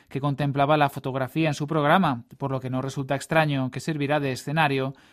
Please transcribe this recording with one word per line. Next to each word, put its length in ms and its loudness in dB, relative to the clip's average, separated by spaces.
que 100 -8
contemplaba 600 2
la 100 4
fotografía 600 -2
en 40 2
su 140 -4
programa, 580 2
por 120 -4
lo 80 -2
que 120 -6
no 100 -2
resulta 340 -4
extraño 560 0
que 100 -8
servirá 380 -2
de 140 -2
escenario 640 0